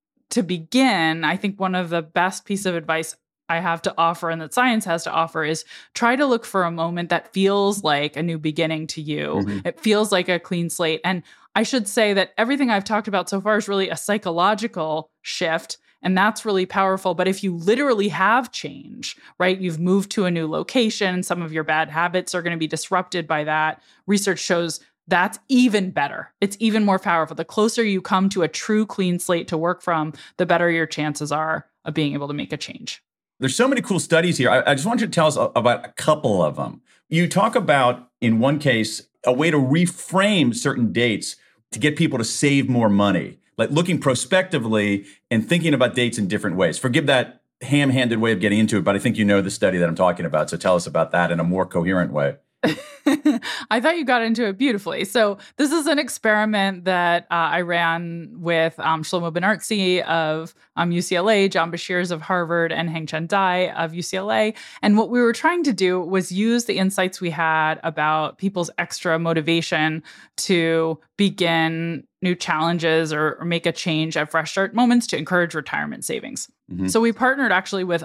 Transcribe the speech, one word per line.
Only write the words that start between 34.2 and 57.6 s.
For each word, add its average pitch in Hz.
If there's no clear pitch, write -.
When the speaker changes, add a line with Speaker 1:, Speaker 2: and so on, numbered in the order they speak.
Speaker 2:
here. 120
I, 127
I 143
just 139
want 233
you 220
to 147
tell 160
us 151
a-, -
about 117
a -
couple 117
of 71
them. -
You 170
talk 208
about, 139
in 113
one 139
case, 113
a 127
way 151
to 151
reframe 165
certain 123
dates 110
to -
get 151
people 156
to 113
save 139
more 120
money, 98
like -
looking 175
prospectively 117
and 110
thinking 165
about 123
dates 120
in 104
different 98
ways. 90
Forgive 135
that 131
ham-handed 127
way 113
of 98
getting 104
into 110
it, 87
but 101
I -
think 110
you 107
know 101
the 95
study 92
that 85
I'm 80
talking 87
about. 76
So 85
tell 92
us 87
about 80
that 85
in 85
a 82
more 90
coherent 87
way. 71
Speaker 1:
<laughs> -
I 226
thought 320
you 320
got 247
into 226
it 196
beautifully. 226
So 202
this 277
is 311
an 294
experiment 214
that, 175
uh, 170
I 165